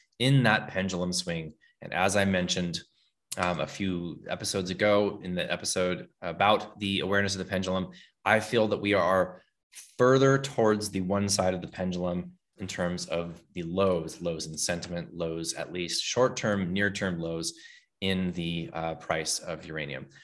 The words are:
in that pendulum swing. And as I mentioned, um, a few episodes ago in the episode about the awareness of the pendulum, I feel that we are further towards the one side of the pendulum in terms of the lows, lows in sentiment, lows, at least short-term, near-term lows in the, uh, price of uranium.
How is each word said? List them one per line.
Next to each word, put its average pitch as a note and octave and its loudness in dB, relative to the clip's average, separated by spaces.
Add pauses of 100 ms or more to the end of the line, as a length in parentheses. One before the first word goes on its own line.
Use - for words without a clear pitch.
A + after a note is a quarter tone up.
(200)
in C3 6
that A2 4
pendulum F2+ -2
swing. E2 -4 (280)
And - -10
as F#2+ 2
I G2 4
mentioned, F2+ 0 (560)
um, F2+ 0
a D2 -2
few F2 -4
episodes F#2 -4
ago G#2 2
in F2+ -6
the E2+ -2
episode F2+ -2 (140)
about F#2+ 2
the G2 0
awareness F#2+ 0
of F#2+ -6
the F#2 -6
pendulum, F#2 -2 (340)
I G#2+ 4
feel G#2+ 2
that G2+ 0
we G2+ 2
are F#2 2 (560)
further C3+ 6
towards G#2+ 2
the F#2+ -2
one G2+ 2
side F#2 2
of F2+ -4
the F2+ -8
pendulum F2+ -4 (280)
in F#2+ -8
terms F2 -4
of E2+ -6 (120)
the F2+ -6
lows, E2+ 0
lows E2 -4
in D#2 -10
sentiment, E2+ -4
lows, E2 -4
at D2+ -8
least F2 -4
short-term, G#2 0
near-term G2 0
lows E2 -4 (460)
in F#2 0
the, E2+ -4
uh, E2 -4
price D#2+ -4
of D#2+ -10
uranium. D2+ -8 (180)